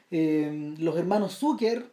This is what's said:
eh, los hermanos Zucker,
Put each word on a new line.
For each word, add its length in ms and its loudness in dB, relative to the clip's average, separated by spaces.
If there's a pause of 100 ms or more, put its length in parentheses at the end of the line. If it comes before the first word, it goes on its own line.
(120)
eh, 680 0
los 200 0
hermanos 400 0
Zucker, 560 0